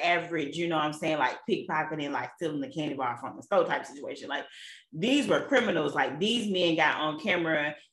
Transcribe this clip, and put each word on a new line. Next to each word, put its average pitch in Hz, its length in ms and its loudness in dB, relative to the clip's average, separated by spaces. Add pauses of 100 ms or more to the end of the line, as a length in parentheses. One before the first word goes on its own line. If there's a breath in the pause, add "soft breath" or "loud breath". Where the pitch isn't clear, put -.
average, 160 540 0
you 170 120 -2
know 165 80 0
what 151 100 2
I'm 151 80 -4
saying, 156 240 0
like, 127 180 0 (120)
pickpocketing, 156 640 -2
like, 127 240 -4
stealing 151 260 -2
the 131 100 -8
candy 151 220 -2
bar 127 260 -2
from - 160 -10
the - 60 -14
store 185 240 4
type - 180 -2
situation. - 460 -10
Like, 139 160 -6 (440 loud breath)
these 240 380 2
were 165 140 4
criminals. 185 520 2
Like, 139 240 0
these 214 320 0
men 175 260 4
got 156 220 4
on 151 220 -2
camera 160 540 0 (180 loud breath)